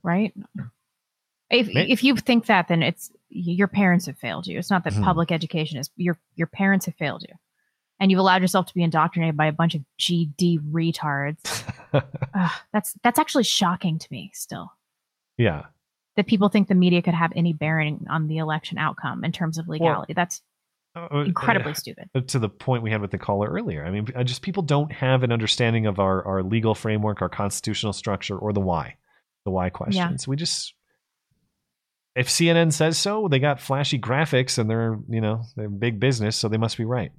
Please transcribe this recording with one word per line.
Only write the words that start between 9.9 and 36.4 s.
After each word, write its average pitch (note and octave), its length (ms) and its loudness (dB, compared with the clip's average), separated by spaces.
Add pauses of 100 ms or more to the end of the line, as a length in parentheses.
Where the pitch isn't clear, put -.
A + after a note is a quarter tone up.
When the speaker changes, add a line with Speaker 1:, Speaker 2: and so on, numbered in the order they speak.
Speaker 1:
G E3+ 400 0
D E3+ 220 4 (120)
retards. D3+ 920 -4 (300)
Speaker 2:
<laughs> - 0 -
Speaker 1:
Ugh, E3 580 0 (220)
that's, - 200 -2 (100)
that's A#3+ 160 4
actually D4+ 240 2
shocking F3 560 0
to - 120 -14
me C3 220 -14
still. - 380 -12 (680)
Speaker 2:
Yeah. E2+ 300 0 (480)
Speaker 1:
That G#3 120 0
people G#3 220 4
think G3+ 180 4
the F#3+ 80 2
media F3+ 260 6
could E3+ 120 0
have E3 220 0
any E3+ 180 2
bearing D3+ 560 -2
on D#3 180 -2
the D#3 100 -2
election D#3 400 -4
outcome D3 460 -4
in E3+ 80 -2
terms D#3+ 260 -4
of E3 100 -8
Speaker 2:
Well, D#3 120 -6
Speaker 1:
legality. D#3+ 340 0
That's F3 280 -4 (520)
Speaker 2:
uh, E3+ 160 -12
uh, C#3+ 140 0
Speaker 1:
incredibly E3+ 480 0
Speaker 2:
uh, D3+ 40 -8
Speaker 1:
stupid. - 340 -14 (180)
Speaker 2:
to C3 120 0
the A2 100 0
point A#2+ 340 -2
we A2 80 -2
had A2 80 0
with G2+ 120 -6
the G2+ 60 -6
caller G2+ 300 -2
earlier. F#2 380 -6
I F2 60 -4
mean, G#2 220 -2
I B2 100 -2
just, B2 180 -4
people G3 220 -4
don't D3 280 0
have C3 320 2
an A#2+ 80 0
understanding A2+ 540 2
of G2 120 0
our, F#2+ 280 2
our F#2+ 180 0
legal A2 320 2
framework, G#2+ 460 -2
our F2+ 80 0
constitutional G2+ 640 -4
structure, G2+ 440 -6
or G#2+ 140 -2
the G2+ 80 2
why, F2 360 0 (500)
the G2 60 -2
why F2+ 160 0
Speaker 1:
Yeah. - 20 0
Speaker 2:
questions. F3 580 -4
We C3+ 80 -2
just, - 380 -6 (1400)
if B2+ 160 -2
C E3+ 200 4
N E3 80 6
N E3 140 4
says D#3 260 2
so, G#3 320 -2
they C3+ 100 4
got C#3+ 220 0
flashy C#3 380 -2
graphics C3 580 0
and A2 120 2
they're, A2+ 380 0
you A2+ 140 -2
know, A2 220 0 (120)
they're G#2+ 140 -8
big G2+ 320 -2
business, A2+ 340 2
so A2 140 -2